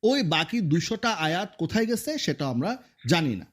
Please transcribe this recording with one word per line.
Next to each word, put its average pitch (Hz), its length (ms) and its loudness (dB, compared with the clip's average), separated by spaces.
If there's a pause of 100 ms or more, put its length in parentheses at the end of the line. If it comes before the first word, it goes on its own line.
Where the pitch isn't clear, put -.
ওই 262 200 4
বাকি 165 380 0
দুশোটা 170 480 0
আয়াত 175 480 -2
কোথায় 214 280 0
গেছে 240 320 -2
সেটা 147 300 -2
আমরা 139 300 -2 (300)
জানি 147 280 2
না। 85 180 -10